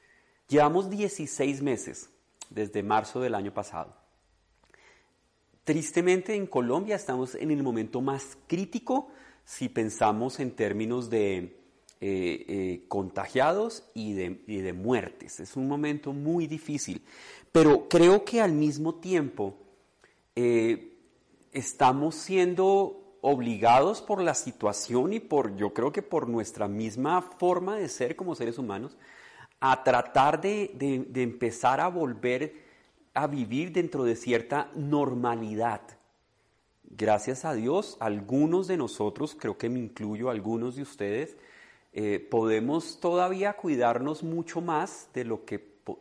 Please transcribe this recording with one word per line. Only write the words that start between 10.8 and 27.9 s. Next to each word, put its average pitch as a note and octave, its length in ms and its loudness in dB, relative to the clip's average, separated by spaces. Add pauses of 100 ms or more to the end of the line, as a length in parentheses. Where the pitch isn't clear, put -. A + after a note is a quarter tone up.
de, G2 500 0 (380)
eh, F#2 480 -2
eh, F#2 400 -4
contagiados B2+ 960 -2 (100)
y G#2+ 200 -6
de, F#2 340 -6
y G#2 140 -6
de F2+ 120 -4
muertes. G2 640 -4
Es - 160 -14
un C3+ 120 -4
momento D3 460 -4
muy D#3 340 -2
difícil, D3 560 -8 (480)
pero D#3 360 8
creo G3 380 8
que A#3 160 2
al F3+ 120 4
mismo D3+ 420 0
tiempo, C#3+ 600 -2 (800)
eh, A#2 640 2 (540)
estamos C#3 640 2
siendo F#3+ 1080 2
obligados B2 800 4
por F#3+ 200 -2
la E3 120 2
situación B2+ 800 -2
y A3+ 60 -2
por, A#2+ 380 0
yo G2+ 160 -2
creo B2+ 180 0
que F#3+ 100 -4
por C#3 260 -2
nuestra G#2+ 400 -2
misma A2+ 540 -2
forma F3+ 540 -2
de F3+ 140 -4
ser - 260 -4